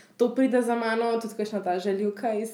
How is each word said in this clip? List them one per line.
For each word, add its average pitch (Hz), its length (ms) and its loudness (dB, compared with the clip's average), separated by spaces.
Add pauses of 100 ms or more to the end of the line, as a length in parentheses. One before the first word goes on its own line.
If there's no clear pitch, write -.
(140)
to 247 180 2
pride 254 300 4
za 233 140 0
mano, 226 440 0
tudi 226 160 -8
kakšna 208 260 -4
ta 180 160 0
žaljivka 208 560 -2
iz 220 200 -4